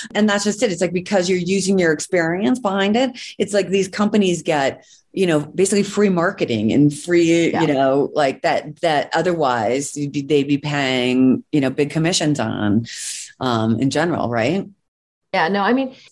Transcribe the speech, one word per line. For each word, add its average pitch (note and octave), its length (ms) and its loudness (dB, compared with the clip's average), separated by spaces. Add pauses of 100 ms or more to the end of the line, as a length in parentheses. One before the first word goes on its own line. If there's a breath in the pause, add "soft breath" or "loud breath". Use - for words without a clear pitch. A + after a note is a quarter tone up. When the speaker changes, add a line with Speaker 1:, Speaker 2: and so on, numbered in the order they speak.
(140 loud breath)
Speaker 1:
And G#3+ 160 2
that's G#3 140 0
just G#3 200 0
it. A3 80 0
It's E3+ 100 -4
like, F3 120 0
because F3+ 360 0
you're F#3 80 2
using F#3+ 400 0
your E3+ 140 4
experience F3+ 680 0
behind G3 360 0
it, B3+ 220 0 (200 loud breath)
it's G3+ 160 -2
like G3 160 0
these F#3+ 180 0
companies G3 540 0
get, C#3+ 440 -2 (280 soft breath)
you F#3+ 140 0
know, D#3 120 2
basically F#3+ 440 0
free G3+ 260 2
marketing E3 640 0
and D3 200 4
free, E3+ 580 2
Speaker 2:
Yeah. - 100 0
Speaker 1:
you D#3+ 60 2
know, C3+ 460 2
like, C#3 280 0
that, D3+ 400 -2
that D3+ 320 0
otherwise C#3+ 800 0
you'd C#3+ 160 -6
be, C#3+ 100 -4
they'd C#3 260 2
be C#3+ 100 2
paying, C3 920 0
you D3+ 100 2
know, C3 80 0
big C#3+ 220 -2
commissions D#3 480 0
on, G#2+ 460 -2 (540 loud breath)
um, A2+ 400 0
in C3+ 100 0
general, D3 400 -2
right? C3 380 -2 (680)
Speaker 2:
Yeah, E3+ 160 0
no, G3 140 -2
I G#3+ 100 2
mean, C4 200 -2 (180 loud breath)